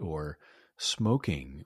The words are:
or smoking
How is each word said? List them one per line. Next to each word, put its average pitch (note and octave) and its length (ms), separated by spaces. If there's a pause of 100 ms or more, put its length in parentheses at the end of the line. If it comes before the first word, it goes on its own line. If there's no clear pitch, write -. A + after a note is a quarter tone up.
or D2+ 360 (400)
smoking D2+ 880